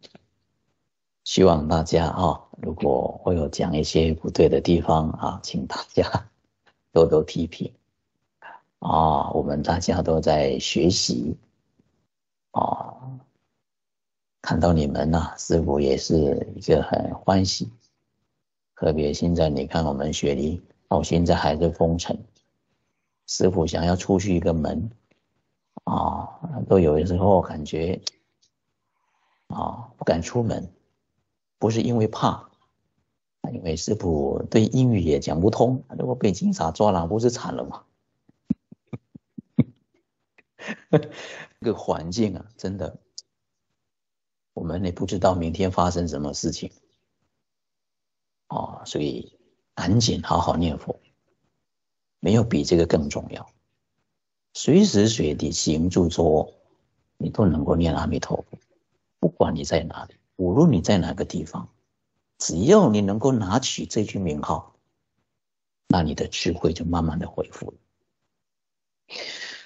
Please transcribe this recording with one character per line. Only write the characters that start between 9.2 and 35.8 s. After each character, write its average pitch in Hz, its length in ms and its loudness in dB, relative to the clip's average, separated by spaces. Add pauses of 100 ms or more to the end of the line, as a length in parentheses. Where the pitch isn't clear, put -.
我 - 120 0
们 71 200 -2
大 82 160 0
家 85 240 0
都 80 180 2
在 76 380 2
学 - 320 2
习。 - 460 -2 (1160)
啊， - 680 -6 (1200)
看 87 160 -2
到 85 140 4
你 78 140 2
们 73 280 0
啊， 78 240 -2
师 82 240 0
父 71 160 0
也 67 180 2
是 73 600 0
一 - 40 -14
个 76 220 2
很 - 320 -4
欢 95 300 2
喜。 113 260 -6 (1040)
特 - 180 0
别 76 200 0
现 85 220 0
在 80 140 2
你 69 180 -2
看 82 180 -2
我 73 80 -2
们 69 200 -4
雪 71 220 0
梨 76 260 -4 (280)
到 82 140 2
现 85 220 2
在 87 120 4
还 76 200 0
是 82 140 2
封 82 260 2
城， - 220 -6 (1080)
师 - 240 0
父 87 160 0
想 80 180 -2
要 87 100 2
出 92 240 2
去 95 160 0
一 85 60 2
个 82 120 0
门， 80 380 -2 (920)
啊， - 560 -4 (280)
都 98 120 6
有 78 180 4
的 80 80 0
时 90 100 0
候 95 240 6
感 80 240 -6
觉， 80 380 -4 (1400)
啊， - 500 -8
不 - 80 -14
敢 82 160 2
出 120 220 -2
门， - 300 -4 (880)
不 104 120 2
是 113 120 0
因 120 160 0
为 110 100 2
怕， - 420 -4 (1040)
因 120 100 -10
为 82 140 -4
师 107 180 -4
父 78 560 -2
对 110 140 6
英 127 280 2
语 104 60 2
也 78 220 2
讲 78 200 -2
不 98 100 4
通， 127 340 2 (120)